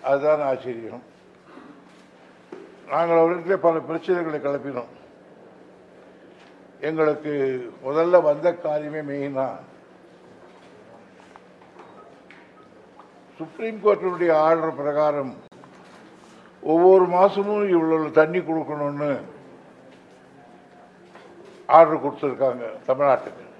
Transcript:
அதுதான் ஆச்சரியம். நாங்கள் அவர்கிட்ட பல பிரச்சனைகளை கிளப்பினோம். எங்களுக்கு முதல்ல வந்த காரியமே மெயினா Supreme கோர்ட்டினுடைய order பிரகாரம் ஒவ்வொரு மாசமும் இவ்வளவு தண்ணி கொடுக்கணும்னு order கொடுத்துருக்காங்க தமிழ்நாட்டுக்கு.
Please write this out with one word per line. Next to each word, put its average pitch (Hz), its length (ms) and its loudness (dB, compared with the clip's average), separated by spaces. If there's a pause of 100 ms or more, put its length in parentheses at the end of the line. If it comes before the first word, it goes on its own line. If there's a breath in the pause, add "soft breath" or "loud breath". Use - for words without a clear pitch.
அதுதான் 143 380 0
ஆச்சரியம். 123 600 -6 (1900)
நாங்கள் 165 280 2
அவர்கிட்ட 170 400 2
பல 165 220 2
பிரச்சனைகளை 160 600 -4
கிளப்பினோம். 139 580 -8 (1800)
எங்களுக்கு 147 920 -2 (120)
முதல்ல 165 380 4
வந்த 156 300 2
காரியமே 151 560 -6
மெயினா 139 400 -6 (4000)
Supreme 214 480 -10
கோர்ட்டினுடைய 180 480 2
order 156 440 2
பிரகாரம் 143 600 -2 (1300 loud breath)
ஒவ்வொரு 180 420 6
மாசமும் 196 640 2
இவ்வளவு 160 420 0
தண்ணி 160 280 2
கொடுக்கணும்னு 147 840 -4 (2500)
order 156 400 6
கொடுத்துருக்காங்க 123 640 -4 (160)
தமிழ்நாட்டுக்கு. 135 580 -2 (160)